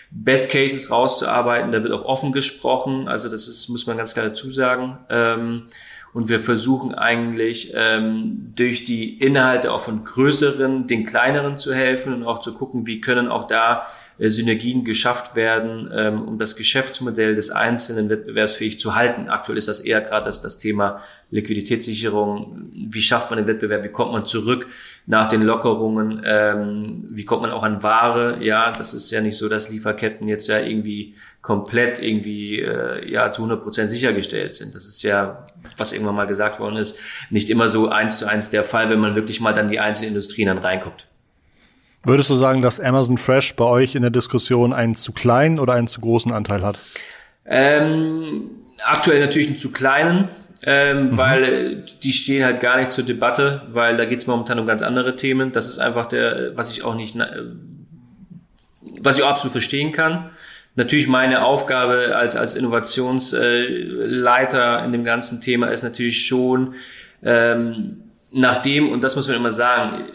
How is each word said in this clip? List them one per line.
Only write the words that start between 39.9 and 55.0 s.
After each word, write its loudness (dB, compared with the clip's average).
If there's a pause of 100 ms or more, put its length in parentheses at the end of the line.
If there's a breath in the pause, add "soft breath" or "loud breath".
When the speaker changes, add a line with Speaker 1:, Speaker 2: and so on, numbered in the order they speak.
Speaker 1:
Industrien -2
dann 0
reinguckt. -6 (1000 soft breath)
Speaker 2:
Würdest 6
du 4
sagen, 4
dass 2
Amazon 4
Fresh 2
bei 2
euch 4
in 0
der 2
Diskussion 2
einen 0
zu -4
kleinen 4
oder 2
einen 2
zu -6
großen 2
Anteil -2
hat? -2 (680 loud breath)
Speaker 1:
Ähm, 0 (340)
aktuell 4
natürlich 2
einen -4
zu -4
kleinen, 4 (360 loud breath)
ähm, 4
Speaker 2:
Mhm. 2
Speaker 1:
weil, 6
äh, 0 (260)
die 0
stehen 2
halt 2
gar 4
nicht 0
zur 0
Debatte, 2
weil 2
da 2
geht's -2
momentan -2
um -2
ganz 0
andere 0